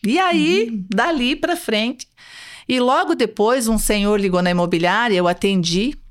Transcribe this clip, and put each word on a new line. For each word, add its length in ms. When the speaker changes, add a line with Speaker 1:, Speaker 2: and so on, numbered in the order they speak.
Speaker 1:
E 160
aí, 520
Speaker 2:
Uhum. 180
Speaker 1:
dali 480
pra 200
frente, 520
e 140
logo 340
depois, 540
um 80
senhor 420
ligou 220
na 100
imobiliária, 640
eu 140
atendi. 680